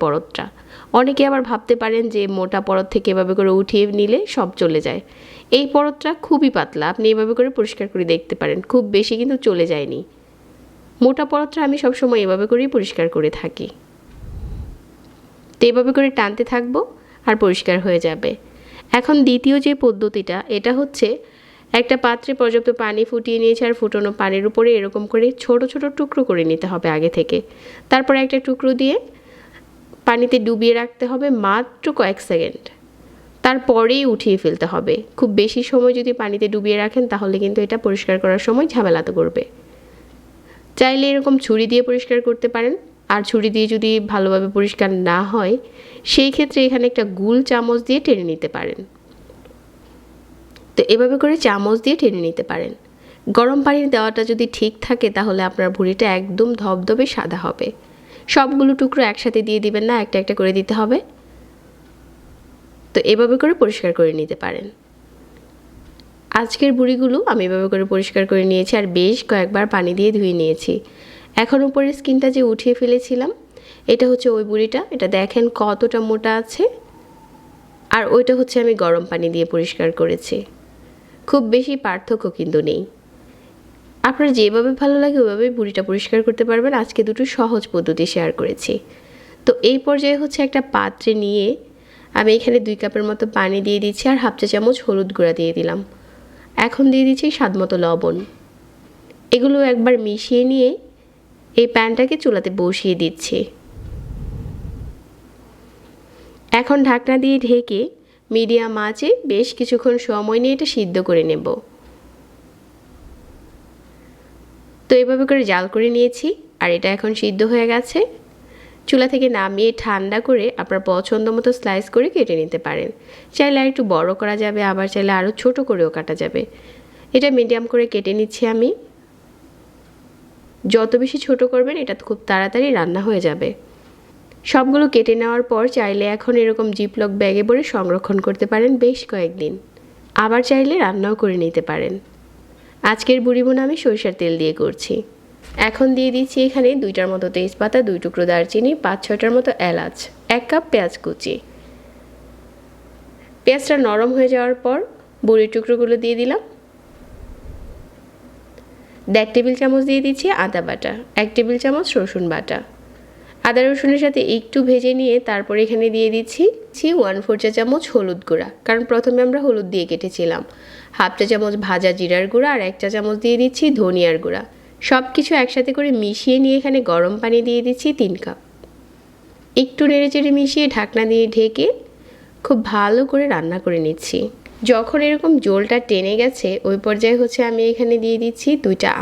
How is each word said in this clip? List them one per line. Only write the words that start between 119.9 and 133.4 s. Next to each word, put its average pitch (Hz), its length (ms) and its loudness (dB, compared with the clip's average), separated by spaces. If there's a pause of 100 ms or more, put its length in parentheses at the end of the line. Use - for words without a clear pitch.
করে 240 180 2 (160)
আপনার 190 280 -2
পছন্দ 190 360 0 (100)
মতো 240 140 0 (100)
স্লাইস 196 300 -2
করে 254 200 2
কেটে 240 320 0
নিতে 156 180 -4
পারেন। 151 300 -6 (440)
চাইলে 285 280 2
আর 269 100 4
একটু 262 120 -2 (100)
বড় 165 160 2 (120)
করা 208 220 -2
যাবে, 208 180 -2 (100)
আবার 190 220 -2
চাইলে 196 260 0
আরও 190 120 0 (100)
ছোট 254 160 2 (120)
করেও 175 200 2
কাটা 160 320 -6
যাবে। - 200 -4 (720)
এটা 262 140 4 (100)
মিডিয়াম 233 340 0
করে 240 220 2
কেটে 196 200 -2
নিচ্ছি 214 280 -4 (120)
আমি। 226 160 2 (1900)
যত 220 280 -2 (100)
বেশি 262 240 -6
ছোট 254 140 -2 (120)
করবেন 262 320 -2
এটা 262 100 -8 (140)
খুব 208 100 -8 (120)
তাড়াতাড়ি 196 380 -2 (100)
রান্না 175 240 -2
হয়ে 202 260 -2
যাবে। 147 220 -4 (960)